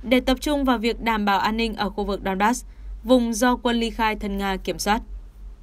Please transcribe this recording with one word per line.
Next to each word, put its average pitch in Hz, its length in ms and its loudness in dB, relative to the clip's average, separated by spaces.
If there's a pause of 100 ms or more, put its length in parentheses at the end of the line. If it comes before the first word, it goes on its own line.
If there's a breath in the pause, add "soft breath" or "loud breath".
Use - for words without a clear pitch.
để 247 180 4
tập 262 200 2
trung 285 240 0
vào 254 140 2
việc 220 240 -2
đảm 220 220 0
bảo 196 140 4
an 214 180 0
ninh 226 180 -2
ở 202 160 -2
khu 202 140 -4
vực 196 200 -4
Donbass, 202 400 2 (400 soft breath)
vùng 233 280 4
do 247 240 2
quân 240 200 0
ly 226 140 0
khai 214 260 0
thân 196 220 -4
Nga 196 180 0
kiểm 175 220 -6
soát. 214 240 0 (600)